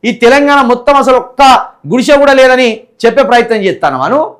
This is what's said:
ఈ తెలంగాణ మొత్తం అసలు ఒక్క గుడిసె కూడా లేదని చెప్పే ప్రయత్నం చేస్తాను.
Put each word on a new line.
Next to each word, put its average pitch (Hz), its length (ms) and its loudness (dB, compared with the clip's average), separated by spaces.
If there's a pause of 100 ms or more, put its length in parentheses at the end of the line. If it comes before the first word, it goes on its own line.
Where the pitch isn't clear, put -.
ఈ 240 80 -2
తెలంగాణ 285 480 2
మొత్తం 247 360 0
అసలు 262 200 2
ఒక్క 247 260 -4 (460)
గుడిసె 247 280 0
కూడా 277 160 2
లేదని 254 480 0 (260)
చెప్పే 233 160 0
ప్రయత్నం 233 360 0
చేస్తాను. 180 800 -4